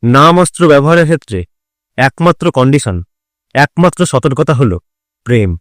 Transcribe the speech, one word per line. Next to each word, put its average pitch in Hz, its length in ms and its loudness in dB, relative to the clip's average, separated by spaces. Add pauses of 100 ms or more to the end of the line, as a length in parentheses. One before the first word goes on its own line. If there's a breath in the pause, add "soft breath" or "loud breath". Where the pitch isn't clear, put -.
নাম 143 360 4
অস্ত্র 175 280 0
ব্যবহারের 151 360 2
ক্ষেত্রে 131 420 -4 (520)
একমাত্র 170 540 -2
কন্ডিশন, 127 520 -2 (500)
একমাত্র 170 520 0
সতর্কতা 135 480 -2
হল 113 260 -2 (440)
প্রেম। 104 380 -2